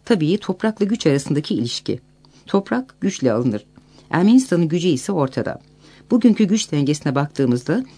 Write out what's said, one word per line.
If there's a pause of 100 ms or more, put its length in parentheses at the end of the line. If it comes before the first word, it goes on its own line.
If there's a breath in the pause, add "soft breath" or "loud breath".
tabii
toprakla
güç
arasındaki
ilişki. (460 soft breath)
Toprak
güçle
alınır. (440 soft breath)
Ermenistan'ın
gücü
ise
ortada. (500 soft breath)
Bugünkü
güç
dengesine
baktığımızda (140 loud breath)